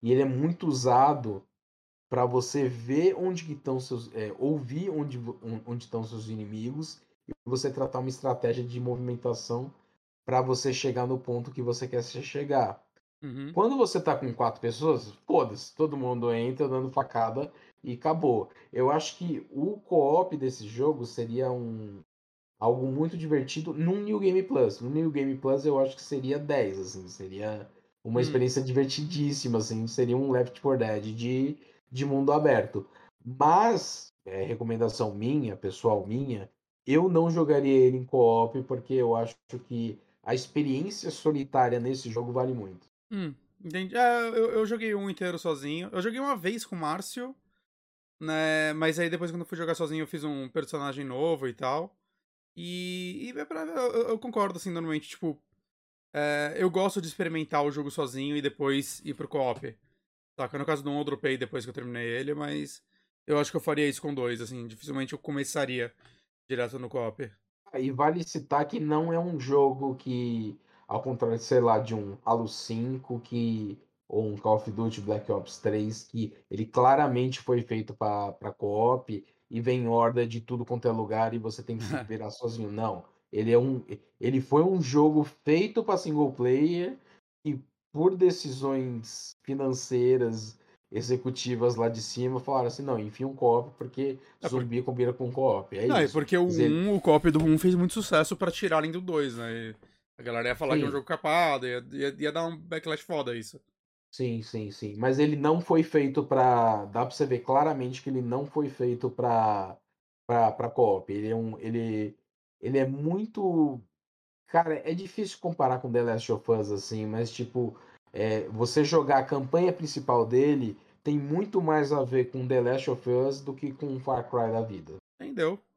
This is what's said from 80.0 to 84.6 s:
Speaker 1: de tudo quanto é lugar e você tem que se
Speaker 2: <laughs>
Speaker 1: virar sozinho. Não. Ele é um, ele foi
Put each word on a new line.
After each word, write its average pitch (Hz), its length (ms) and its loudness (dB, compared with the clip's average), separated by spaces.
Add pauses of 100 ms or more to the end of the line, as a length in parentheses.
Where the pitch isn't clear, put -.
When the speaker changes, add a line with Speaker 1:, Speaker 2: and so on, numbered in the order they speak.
Speaker 1:
de 117 140 -6
tudo 120 240 -6
quanto 120 220 -4
é 120 60 4
lugar 113 420 0
e 117 40 -2
você 110 240 -8
tem 117 160 -8
que 113 60 -8
se 101 100 -4
Speaker 2:
<laughs> 131 100 -4
Speaker 1:
virar 107 260 -8
sozinho. 113 400 -6
Não. 110 340 -4 (280)
Ele 110 200 2
é 120 60 10
um, 127 240 2 (380)
ele 131 200 2
foi 139 220 4